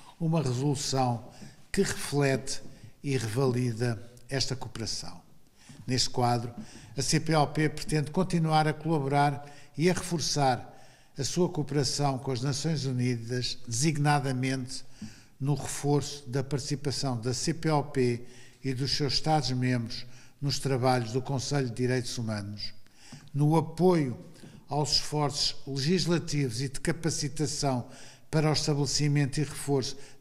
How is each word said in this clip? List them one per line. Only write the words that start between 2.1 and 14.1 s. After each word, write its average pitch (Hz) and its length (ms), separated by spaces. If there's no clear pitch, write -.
e 139 140
revalida 120 840
esta 127 280
cooperação. - 640
Neste 123 240
quadro, 120 420
a 143 40
C 151 200
P 160 120
L 147 140
P 151 220
pretende 151 420
continuar 160 560
a 151 60
colaborar 143 720
e 160 120
a 175 60
reforçar 139 800
a 139 80
sua 175 240
cooperação 143 680
com 123 140
as 127 120
Nações 143 420
Unidas, 123 800
designadamente 135 1200